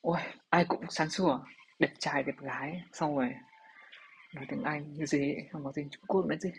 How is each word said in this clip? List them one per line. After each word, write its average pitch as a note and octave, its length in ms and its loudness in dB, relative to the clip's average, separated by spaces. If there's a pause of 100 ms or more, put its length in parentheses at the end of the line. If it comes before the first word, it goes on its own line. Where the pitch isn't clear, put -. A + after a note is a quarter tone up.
Ôi, E3+ 180 2 (300)
ai E3+ 180 6
cũng - 220 -2
sáng D#3 200 0
sủa, D#3+ 300 4 (400)
đẹp - 200 4
trai, C#3+ 240 0
đẹp C#3 140 -2
gái, C#3+ 460 -6 (100)
xong D3+ 220 0
rồi C3 180 2 (1000)
nói C3+ 140 -10
tiếng C#3 140 -4
Anh D3 300 -4
như D3+ 120 -4
gì C#3+ 140 4
ấy, C#3+ 320 0
không D3+ 120 -8
có C#3 120 -6
tiếng D3 140 -4
Trung - 180 -16
Quốc F#3+ 180 4
nữa D3+ 160 2
chứ. F#3 180 -2